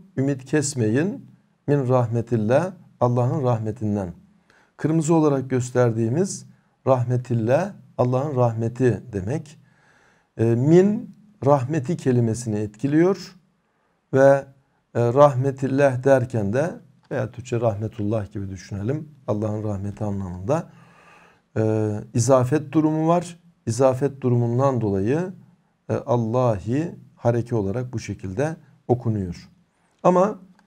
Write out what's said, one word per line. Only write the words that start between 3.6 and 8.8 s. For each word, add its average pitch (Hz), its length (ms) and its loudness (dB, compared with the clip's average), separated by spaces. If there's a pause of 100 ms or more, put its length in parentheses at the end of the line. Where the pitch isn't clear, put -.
Kırmızı 160 380 0
olarak 139 360 2
gösterdiğimiz 123 960 0 (400)
rahmetillah, 123 840 0 (260)
Allah'ın 127 380 0
rahmeti 117 640 0 (100)